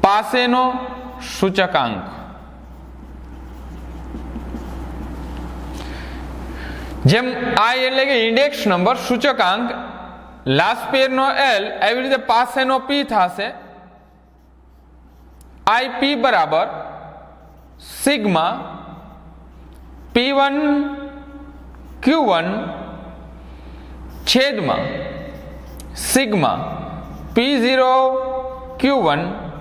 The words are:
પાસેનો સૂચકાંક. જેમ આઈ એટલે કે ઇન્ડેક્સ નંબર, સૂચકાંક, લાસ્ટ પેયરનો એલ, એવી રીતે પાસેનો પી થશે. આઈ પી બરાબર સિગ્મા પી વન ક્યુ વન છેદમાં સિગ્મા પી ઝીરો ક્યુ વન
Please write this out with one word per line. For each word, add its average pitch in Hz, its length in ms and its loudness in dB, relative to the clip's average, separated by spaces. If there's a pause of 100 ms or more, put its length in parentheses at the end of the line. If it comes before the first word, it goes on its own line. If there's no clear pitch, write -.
પાસેનો 240 600 4 (640)
સૂચકાંક. 160 760 2 (4000)
જેમ 226 220 6 (360)
આઈ 254 240 4
એટલે 262 180 2
કે 277 100 2 (120)
ઇન્ડેક્સ 277 380 4
નંબર, 196 320 4 (100)
સૂચકાંક, 233 600 2 (920)
લાસ્ટ 214 320 2
પેયરનો 262 340 4 (200)
એલ, 214 180 4 (240)
એવી 247 180 2
રીતે 269 220 2
પાસેનો 254 600 4
પી 285 240 2
થશે. 196 360 2 (2250)
આઈ 254 160 2 (100)
પી 285 240 2
બરાબર 170 440 4 (1300)
સિગ્મા 202 580 2 (1600)
પી 254 240 4
વન 277 200 4 (1400)
ક્યુ 302 280 6
વન 170 200 4 (1800)
છેદમાં 247 580 2 (1200)
સિગ્મા 202 500 4 (800)
પી 254 180 4 (120)
ઝીરો 254 280 4 (840)
ક્યુ 269 260 4
વન 151 180 4 (380)